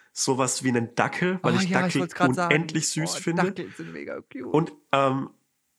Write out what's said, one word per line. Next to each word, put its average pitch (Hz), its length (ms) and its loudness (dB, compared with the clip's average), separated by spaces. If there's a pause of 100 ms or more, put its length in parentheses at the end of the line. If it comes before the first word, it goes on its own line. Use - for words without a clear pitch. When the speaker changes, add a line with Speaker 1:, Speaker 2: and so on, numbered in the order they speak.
(120)
Speaker 1:
sowas 127 520 0
wie 131 40 4
einen 117 260 0
Dackel, 180 480 0
weil - 120 2
Speaker 2:
Oh - 40 4
Speaker 1:
ich 190 100 0
Speaker 2:
ja, 180 120 2
ich 180 120 0
Speaker 1:
Dackel 143 80 2
Speaker 2:
wollt's 175 140 -4
grad - 200 2
sagen. 175 200 2
Speaker 1:
unendlich 156 340 0
süß 160 280 -2
Speaker 2:
Oh, 147 40 -6
Speaker 1:
finde. 170 220 0 (100)
Speaker 2:
Dackel 156 240 -10
sind 165 160 -12
mega - 300 -10
cute. - 240 -12
Speaker 1:
Und, 160 260 2 (200)
ähm, 135 380 2 (480)